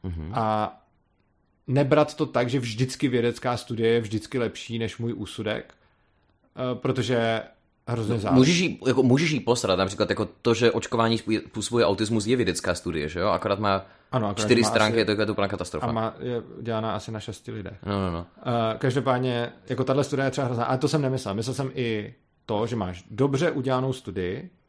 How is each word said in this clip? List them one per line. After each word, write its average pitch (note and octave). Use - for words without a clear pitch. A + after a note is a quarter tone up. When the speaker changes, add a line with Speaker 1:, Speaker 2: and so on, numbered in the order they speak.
Speaker 1:
Mhm. E2+
Speaker 2:
a G#2+
nebrat D3
to D#3
tak, B2
že C#3
vždycky A#2+
vědecká A#2+
studie A2+
je A#2+
vždycky G#2+
lepší A#2
než A2+
můj A#2
úsudek, G#2
eh, B2+
protože A2+
hrozně A#2
Speaker 1:
No, A2
Speaker 2:
záleží. G#2+
Speaker 1:
můžeš E3+
jí, F3
jako, C3
můžeš C#3+
jí C3+
posrat, A2
například F#2+
jako G#2
to, A#2
že A#2
očkování A2+
způj-, A2
způsobuje A2+
autismus, G#2
je A#2+
vědecká F#2
studie, D#2
že E2+
jo? F#2+
Akorát G2
má G2
Speaker 2:
Ano, A2+
akorát G#2+
Speaker 1:
čtyři A#2
Speaker 2:
má G#2+
Speaker 1:
stránky, A2
Speaker 2:
asi A#2
Speaker 1:
je G#2
to, G#2+
je G#2+
to A2
úplná G2+
katastrofa. F2+
Speaker 2:
A -
má, A2
je B2
dělaná A2
asi G#2+
na A2
šesti -
lidech. G#2+
Speaker 1:
No, G2+
no, F#2
no. E2+
Speaker 2:
Eh, A2+
každopádně, B2+
jako B2+
tahle C#3+
studie C3+
je B2+
třeba C#3
hrozná, A#2+
ale B2+
to D3
jsem D3+
nemyslel. C3
Myslel A2+
jsem C3
i A2+
to, A2
že A#2
máš F#2
dobře C#3
udělanou C3
studii G2